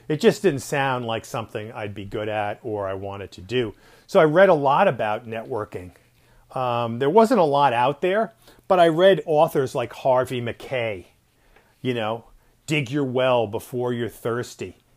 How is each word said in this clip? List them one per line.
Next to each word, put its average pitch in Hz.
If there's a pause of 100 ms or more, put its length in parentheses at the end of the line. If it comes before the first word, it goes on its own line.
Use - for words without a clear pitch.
It 151
just 220
didn't 147
sound 131
like 113
something 110
I'd 107
be 101
good 107
at 107
or 101
I 98
wanted 98
to -
do. 107 (320)
So -
I 165
read 175
a 180
lot 147
about 113
networking. 107 (640)
Um, 120
there 139
wasn't 220
a 170
lot 143
out 123
there, 196 (360)
but 180
I 170
read 170
authors 151
like 120
Harvey 127
Mackay, 113 (720)
you 127
know, 113 (420)
Dig 147
Your 147
Well 127
Before 123
You're 117
Thirsty 117 (200)